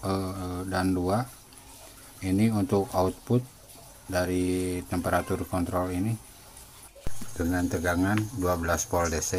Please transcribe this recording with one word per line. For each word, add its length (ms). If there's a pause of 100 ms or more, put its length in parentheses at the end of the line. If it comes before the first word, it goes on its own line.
eh, 640
dan 240
dua, 320 (1040)
ini 240
untuk 400
output 480 (720)
dari 800
temperatur 560
kontrol 480
ini 160 (1200)
dengan 400
tegangan 480 (160)
dua 240
belas 320
volt 240
D 80
C. 160